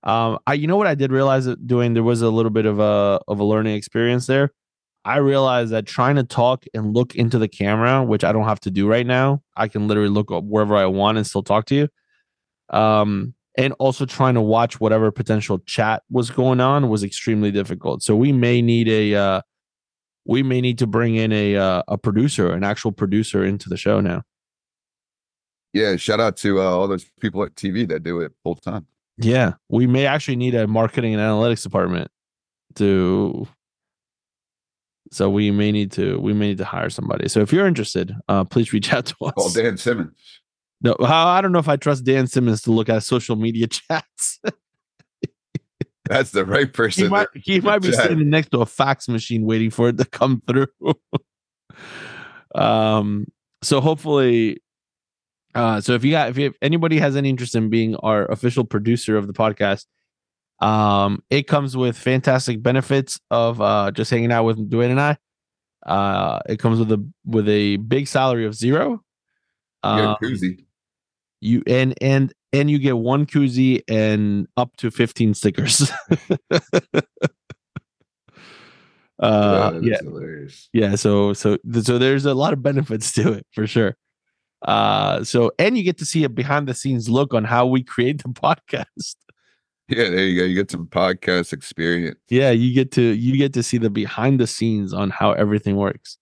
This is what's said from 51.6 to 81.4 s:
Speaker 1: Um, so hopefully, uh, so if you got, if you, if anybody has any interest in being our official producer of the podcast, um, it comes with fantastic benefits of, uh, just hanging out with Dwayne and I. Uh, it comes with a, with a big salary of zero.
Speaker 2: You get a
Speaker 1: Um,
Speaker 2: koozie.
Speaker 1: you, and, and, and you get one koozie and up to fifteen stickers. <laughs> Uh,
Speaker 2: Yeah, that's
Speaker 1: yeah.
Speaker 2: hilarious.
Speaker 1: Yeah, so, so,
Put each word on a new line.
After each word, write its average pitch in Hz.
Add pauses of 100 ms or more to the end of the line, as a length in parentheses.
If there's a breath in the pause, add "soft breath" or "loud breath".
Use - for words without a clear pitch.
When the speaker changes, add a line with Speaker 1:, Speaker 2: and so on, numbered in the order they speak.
Speaker 1:
Um, 107 (360)
so 139
hopefully, 135 (920)
uh, 113
so 123
if 117
you 143
got, 147
if 127
you, 143
if -
anybody 160
has 147
any 139
interest 123
in 110
being 113
our 107
official 120
producer 110
of 104
the 101
podcast, 101 (760)
um, 101
it 139
comes 139
with 123
fantastic 131
benefits 131 (100)
of, 117
uh, 104
just -
hanging 117
out 117
with 110
Dwayne 120
and 131
I. 147 (720)
Uh, 98
it 107
comes 113
with 113
a, 104 (200)
with 110
a 104
big 123
salary 127
of 107
zero. 147 (840)
Speaker 2:
You 107
get 107
a 107
Speaker 1:
Um, 104
Speaker 2:
koozie. 92 (760)
Speaker 1:
you, 113
and, 131
and, 135 (200)
and 143
you 147
get 135
one 131
koozie 131
and 107
up 123
to 120
fifteen 113
stickers. -
<laughs> - (3250 loud breath)
Uh, 104
Speaker 2:
Yeah, 82
that's 87
Speaker 1:
yeah. 110 (120)
Speaker 2:
hilarious. 76
Speaker 1:
Yeah, 104
so, 101
so, 104 (120)